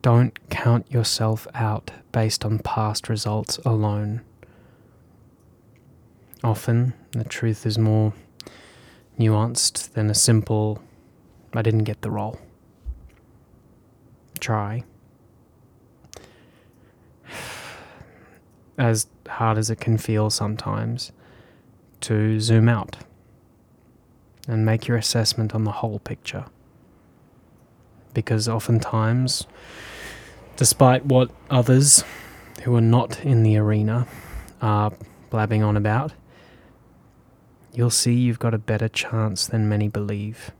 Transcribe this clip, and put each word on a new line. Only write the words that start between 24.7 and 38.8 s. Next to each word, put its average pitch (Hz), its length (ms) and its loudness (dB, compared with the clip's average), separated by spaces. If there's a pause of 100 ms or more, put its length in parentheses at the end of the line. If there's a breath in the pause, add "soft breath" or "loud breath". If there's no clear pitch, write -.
your 120 100 0
assessment 110 580 -2
on 110 80 0
the 104 80 -2
whole 104 280 -6
picture. - 460 -12 (1700)
Because 110 340 -2
oftentimes, 113 1000 0 (1080 loud breath)
despite 131 500 4
what 127 260 4 (180)
others 131 540 4 (600 loud breath)
who 123 120 0
are 117 60 4
not 117 440 2
in 120 180 4
the 107 140 6
arena 107 500 0 (540 loud breath)
are 104 320 0 (360)
blabbing 107 340 0
on 107 120 2
about, 107 380 0 (1600 loud breath)
you'll 120 160 2
see 120 240 2
you've 120 260 2
got 117 140 0
a 110 60 -2
better 110 280 -2